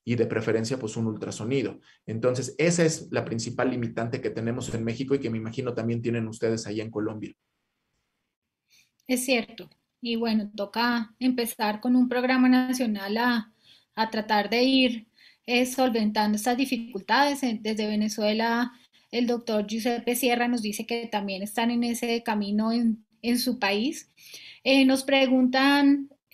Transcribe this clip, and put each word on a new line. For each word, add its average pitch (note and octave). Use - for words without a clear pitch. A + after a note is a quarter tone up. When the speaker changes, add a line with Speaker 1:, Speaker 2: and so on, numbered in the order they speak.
Speaker 1:
y A#2+
de A#2
preferencia, A2+
pues, A2
un A2+
ultrasonido. G#2+
Entonces, B2
esa E3+
es -
la A#2+
principal A#2
limitante A#2+
que A2
tenemos A#2
en A2+
México C3
y C#3
que A#2
me A2+
imagino A#2
también A#2
tienen A#2
ustedes A2+
allá G#2+
en A2
Colombia. G#2+
Speaker 2:
Es B3+
cierto. A3+
Y A#3
bueno, A3
toca A3+
empezar A#3
con B3
un B3
programa B3+
nacional B3
a, A#3
a A3
tratar G#3
de A#3+
ir, B3+
eh, B3
solventando G#3+
estas B3
dificultades. C4
En, A3+
desde G#3+
Venezuela, A3
el A#3+
doctor A3
Giuseppe A#3+
Sierra A#3+
nos A#3+
dice G#3+
que A#3
también G3
están A#3
en A#3+
ese A#3
camino G#3+
en, A#3
en A#3+
su B3
país. G#3+
Eh, C4+
nos C4+
preguntan, C4+